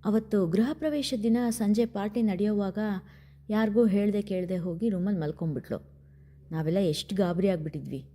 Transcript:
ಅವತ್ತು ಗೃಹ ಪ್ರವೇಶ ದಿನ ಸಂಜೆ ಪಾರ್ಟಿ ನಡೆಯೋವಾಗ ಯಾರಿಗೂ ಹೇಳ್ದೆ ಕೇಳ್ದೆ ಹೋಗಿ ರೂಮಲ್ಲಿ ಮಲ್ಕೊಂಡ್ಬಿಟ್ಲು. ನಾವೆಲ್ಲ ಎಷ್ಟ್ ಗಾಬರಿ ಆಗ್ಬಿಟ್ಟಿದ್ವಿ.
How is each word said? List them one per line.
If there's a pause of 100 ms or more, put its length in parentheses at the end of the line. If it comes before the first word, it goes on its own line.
ಅವತ್ತು
ಗೃಹ
ಪ್ರವೇಶ
ದಿನ (140)
ಸಂಜೆ
ಪಾರ್ಟಿ
ನಡೆಯೋವಾಗ (720)
ಯಾರಿಗೂ
ಹೇಳ್ದೆ
ಕೇಳ್ದೆ
ಹೋಗಿ
ರೂಮಲ್ಲಿ
ಮಲ್ಕೊಂಡ್ಬಿಟ್ಲು. (760)
ನಾವೆಲ್ಲ
ಎಷ್ಟ್
ಗಾಬರಿ
ಆಗ್ಬಿಟ್ಟಿದ್ವಿ. (100)